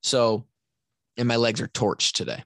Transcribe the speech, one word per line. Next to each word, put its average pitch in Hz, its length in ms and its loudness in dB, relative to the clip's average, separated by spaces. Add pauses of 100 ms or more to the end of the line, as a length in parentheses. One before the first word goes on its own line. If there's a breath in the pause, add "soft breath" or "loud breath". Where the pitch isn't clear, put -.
So, 117 440 0 (680)
and 120 140 0
my 117 80 2
legs 117 240 2
are - 80 -6
torched - 420 0
today - 340 -6